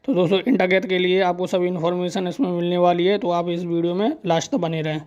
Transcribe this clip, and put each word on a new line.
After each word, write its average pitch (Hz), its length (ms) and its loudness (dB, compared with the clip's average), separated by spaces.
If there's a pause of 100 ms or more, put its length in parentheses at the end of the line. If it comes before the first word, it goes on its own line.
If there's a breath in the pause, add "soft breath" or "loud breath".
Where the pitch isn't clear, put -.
तो 262 100 -2
दोस्तों, 180 340 2
इंटागेथ 185 320 4
के 185 180 -2
लिए 180 220 2
आपको 180 260 0
सभी 180 200 0
इन्फॉर्मेशन 180 640 -2
इसमें 180 220 -2
मिलने 175 280 0
वाली 175 280 2
है, 202 120 2
तो 175 120 -2
आप 175 180 0
इस 175 160 -4
वीडियो 170 300 -2
में 226 220 0 (100)
लास्ट 165 240 0
तक 269 80 0
बने 165 240 -2
रहें। 156 240 -4